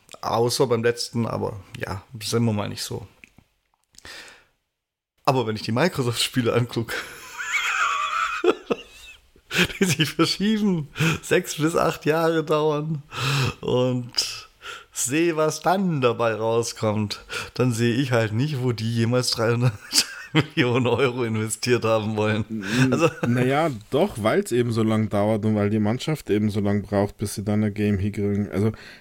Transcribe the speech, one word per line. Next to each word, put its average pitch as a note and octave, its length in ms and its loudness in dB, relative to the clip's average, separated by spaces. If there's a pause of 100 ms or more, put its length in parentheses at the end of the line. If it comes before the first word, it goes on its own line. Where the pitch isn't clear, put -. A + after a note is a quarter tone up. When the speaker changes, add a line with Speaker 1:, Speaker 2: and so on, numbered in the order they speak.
(200)
Speaker 1:
Außer A#2+ 480 0
beim A2+ 160 0
letzten, A#2 420 -2
aber G2+ 320 -4 (180)
ja, - 280 -8 (180)
sind A#2 220 0
wir A#2 80 2
mal G2+ 160 -2
nicht G2+ 160 -10
so. - 240 -10 (2250)
Aber C3 220 2
wenn A2 100 -2
ich G#2 60 -8
die - 100 -4
Microsoft-Spiele A#2+ 840 0
angucke, A#2 400 -2 (1500)
<laughs> - 1400 -4
die G3+ 40 4
sich D3+ 260 0
verschieben, F#3+ 800 0 (340)
sechs - 340 0
bis D#3 200 0
acht - 300 0
Jahre D#3+ 380 2
dauern D3+ 580 0 (580)
und B2 880 -2 (440)
sehe, D#3+ 440 0
was D#3 240 0
dann F3 400 2
dabei A#2 340 2
rauskommt, A2 920 0 (300)
dann B2+ 180 2
sehe A#2 240 2
ich C3 160 0
halt A2+ 200 2
nicht, B2+ 300 0
wo B2+ 100 2
die A2 220 -4
jemals A#2+ 380 2
dreihundert A#2 400 2 (600)
Millionen B2+ 540 2
Euro A#2+ 380 2
investiert A2 600 0
haben A2 320 2
wollen. G#2+ 320 2
Speaker 2:
N-, A2 440 0
Speaker 1:
Also D#3 180 4 (160)
Speaker 2:
naja, C3 440 2 (200)
doch, D3+ 320 0
weil's C#3 300 2
eben A#2+ 180 2
so A2 140 0
lang A2 240 2
dauert G#2 360 2
und G#2+ 120 2
weil G#2 140 2
die A2 100 2
Mannschaft B2 500 -2
eben G#2 200 2
so G#2 100 -2
lang G2+ 220 0
braucht, G2+ 340 0
bis - 180 -4
sie G#2 80 -6
dann G#2 220 0
ein G#2 100 -2
Game G#2 240 2
hinkriegen. G2+ 540 0
Also, G#2 180 2 (300)